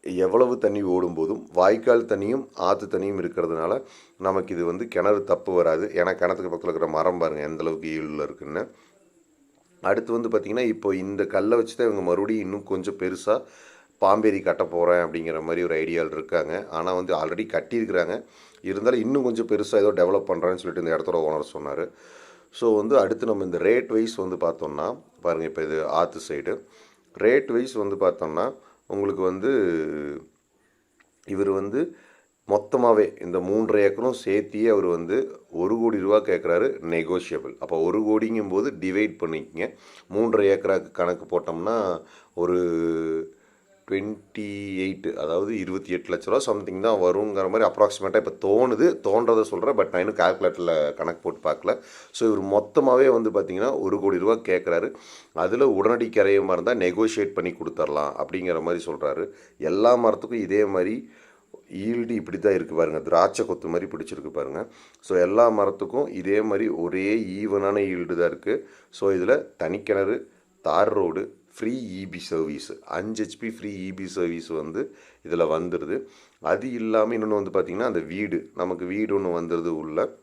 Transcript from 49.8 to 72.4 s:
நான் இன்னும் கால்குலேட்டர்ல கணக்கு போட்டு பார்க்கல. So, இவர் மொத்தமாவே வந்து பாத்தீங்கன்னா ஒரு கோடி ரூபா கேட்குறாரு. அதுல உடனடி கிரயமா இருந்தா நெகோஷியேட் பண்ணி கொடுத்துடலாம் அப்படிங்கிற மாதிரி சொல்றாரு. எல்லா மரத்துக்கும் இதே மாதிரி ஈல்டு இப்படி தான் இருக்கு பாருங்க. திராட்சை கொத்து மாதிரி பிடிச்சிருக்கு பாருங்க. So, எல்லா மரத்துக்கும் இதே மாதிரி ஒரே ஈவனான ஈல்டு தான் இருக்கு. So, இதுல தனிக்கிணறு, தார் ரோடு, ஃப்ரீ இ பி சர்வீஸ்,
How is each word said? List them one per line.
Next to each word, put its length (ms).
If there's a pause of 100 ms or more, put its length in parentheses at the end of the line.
நான் 100
இன்னும் 160
கால்குலேட்டர்ல 800
கணக்கு 380
போட்டு 160
பார்க்கல. 300 (320)
So, 220
இவர் 300
மொத்தமாவே 600
வந்து 80
பாத்தீங்கன்னா 500
ஒரு 200
கோடி 180
ரூபா 140
கேட்குறாரு. 600 (400)
அதுல 340
உடனடி 400
கிரயமா 440
இருந்தா 200
நெகோஷியேட் 600
பண்ணி 180
கொடுத்துடலாம் 760
அப்படிங்கிற 360
மாதிரி 300
சொல்றாரு. 380 (280)
எல்லா 380
மரத்துக்கும் 360
இதே 320
மாதிரி 460 (640)
ஈல்டு 380
இப்படி 280
தான் 160
இருக்கு 200
பாருங்க. 240
திராட்சை 480
கொத்து 220
மாதிரி 220
பிடிச்சிருக்கு 400
பாருங்க. 360 (340)
So, 180
எல்லா 320
மரத்துக்கும் 580
இதே 320
மாதிரி 280
ஒரே 480
ஈவனான 640
ஈல்டு 360
தான் 120
இருக்கு. 400 (220)
So, 220
இதுல 340 (120)
தனிக்கிணறு, 680 (380)
தார் 300
ரோடு, 420 (240)
ஃப்ரீ 460
இ 60
பி 80
சர்வீஸ், 540 (120)